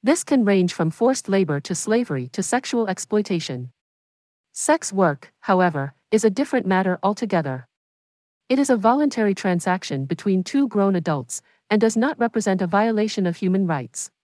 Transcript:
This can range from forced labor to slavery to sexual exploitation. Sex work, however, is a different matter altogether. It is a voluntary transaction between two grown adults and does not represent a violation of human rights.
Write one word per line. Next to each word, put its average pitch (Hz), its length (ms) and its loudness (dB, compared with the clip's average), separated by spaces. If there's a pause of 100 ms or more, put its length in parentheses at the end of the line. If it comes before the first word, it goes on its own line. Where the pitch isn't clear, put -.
This 285 220 2
can 254 220 2
range 190 260 4
from 165 180 -2
forced 254 380 0
labor 180 320 0
to 175 140 -8
slavery 160 540 -2
to - 140 -6
sexual 240 460 -2
exploitation. 170 840 -4 (800)
Sex - 420 0
work, 170 360 0 (100)
however, 165 520 0 (180)
is 214 140 2
a 220 60 6
different 262 340 -2
matter 185 380 0
altogether. 170 680 -2 (800)
It 262 100 2
is 277 120 2
a 240 80 4
voluntary 226 560 2
transaction 180 720 -2
between 185 360 0
two 277 260 -2
grown 196 280 0
adults 151 460 -4 (260)
and 214 100 2
does 226 200 2
not 277 200 0
represent 208 440 0
a 185 40 -2
violation 208 600 0
of 170 100 -2
human 190 300 0
rights. 139 440 -6 (140)